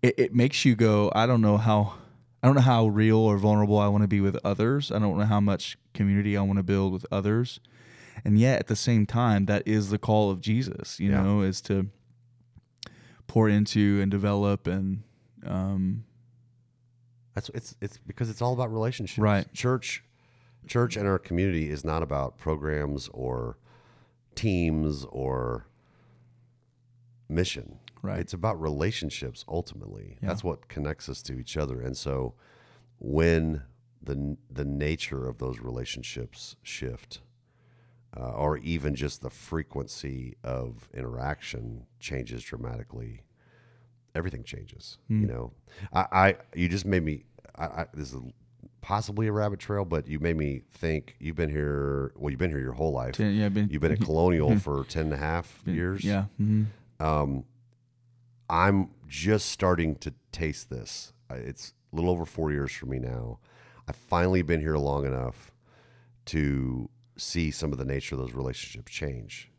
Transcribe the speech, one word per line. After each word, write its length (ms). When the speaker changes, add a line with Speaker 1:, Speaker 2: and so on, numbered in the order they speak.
Speaker 1:
It, 160
it 180
makes 300
you 100
go, 380
"I 140
don't 140
know 160
how, 360
I 60
don't 80
know 60
how 260
real 300
or 200
vulnerable 420
I 80
wanna 200
be 140
with 240
others. 460
I 80
don't 180
know 80
how 140
much 380
community 440
I 40
wanna 220
build 300
with 180
others." 480
And 140
yet 200
at 80
the 80
same 300
time, 400
that 220
is 240
the 80
call 320
of 100
Jesus, 580
you 120
Speaker 2:
Yeah. 100
Speaker 1:
know, 200
is 200
to 260
pour 200
into 540
and 100
develop 560
and, 360
um, 580
Speaker 2:
That's, 140
it's, 300
it's 200
because 320
it's 100
all 120
about 200
relationships. 460
Speaker 1:
Right. 340
Speaker 2:
Church, 500
church 320
and 100
our 120
community 500
is 160
not 160
about 380
programs 760
or 460
teams 760
or 560
mission. 500
Speaker 1:
Right. 180
Speaker 2:
It's 140
about 280
relationships 880
ultimately. 720
Speaker 1:
Yeah. 80
Speaker 2:
That's 140
what 240
connects 420
us 140
to 160
each 180
other. 240
And 160
so 360
when 640
the, 360
the 160
nature 600
of 120
those 200
relationships 1040
shift, 580
uh, 160
or 260
even 380
just 260
the 80
frequency 1120
of 500
interaction 920
changes 440
dramatically, 800
everything 280
changes. 540
Speaker 1:
Hmm. 140
Speaker 2:
You 60
know, 240
I, 180
I, 240
you 140
just 160
made 180
me, 220
I, 100
I, 280
this 200
is 60
possibly 460
a 40
rabbit 280
trail, 260
but 220
you 120
made 180
me 240
think. 480
You've 160
been 140
here, 680
well, 160
you've 80
been 100
here 100
your 140
whole 200
life. 220
Speaker 1:
Ten, 200
yeah, 120
I've 60
been 160
Speaker 2:
You've 120
been 100
at 80
Speaker 1:
<laughs> 20
Speaker 2:
Colonial 500
Speaker 1:
Hmm. 80
Speaker 2:
for 260
ten 200
and 80
a 40
half 480
Speaker 1:
Been, 100
Speaker 2:
years. 280
Speaker 1:
yeah. 220
Mm-hmm. 220
Speaker 2:
Um, 400
I'm 400
just 420
starting 480
to 160
taste 380
this. 440
I, 60
it's 380
a 40
little 140
over 160
four 260
years 200
for 160
me 100
now. 420
I've 100
finally 440
been 200
here 160
long 280
enough 460
to 600
see 320
some 200
of 80
the 60
nature 300
of 60
those 120
relationships 580
change. 680